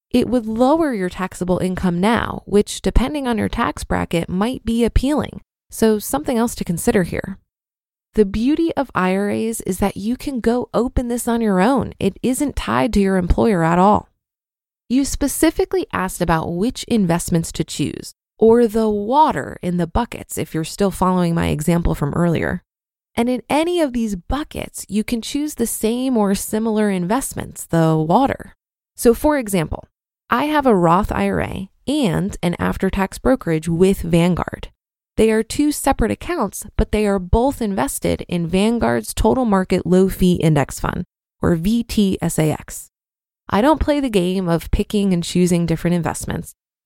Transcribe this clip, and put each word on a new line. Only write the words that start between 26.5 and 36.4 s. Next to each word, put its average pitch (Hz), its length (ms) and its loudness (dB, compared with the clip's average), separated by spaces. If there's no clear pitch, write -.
investments, 190 760 -4
the 160 300 4
water. 170 580 0
So 233 180 6
for 302 220 2
example, 196 520 -4
I 254 140 -2
have 302 200 0
a 240 120 6
Roth 175 340 4
I - 180 -2
R 196 120 -2
A 190 300 -8
and 202 520 -2
an 175 180 -2
after-tax 190 600 -4
brokerage 175 500 0
with 185 340 2
Vanguard. 170 680 0
They 220 160 4
are 220 100 2
two 294 280 0
separate 269 420 0
accounts, 247 540 -6